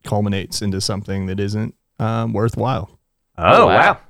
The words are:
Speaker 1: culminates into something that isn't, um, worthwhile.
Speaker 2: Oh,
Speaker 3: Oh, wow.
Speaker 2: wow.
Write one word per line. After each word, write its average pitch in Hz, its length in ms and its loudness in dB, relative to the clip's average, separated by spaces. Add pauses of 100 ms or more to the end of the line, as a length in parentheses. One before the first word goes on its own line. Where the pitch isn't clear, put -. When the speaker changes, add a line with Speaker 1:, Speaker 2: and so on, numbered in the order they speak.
Speaker 1:
culminates 101 560 -2
into 98 200 -2
something 98 460 -6
that 95 120 -6
isn't, 107 360 -6 (240)
um, 113 340 -4
worthwhile. 113 560 -2 (480)
Speaker 2:
Oh, 175 260 6
Speaker 3:
Oh, - 40 6
wow. 175 80 4
Speaker 2:
wow. 190 220 4 (120)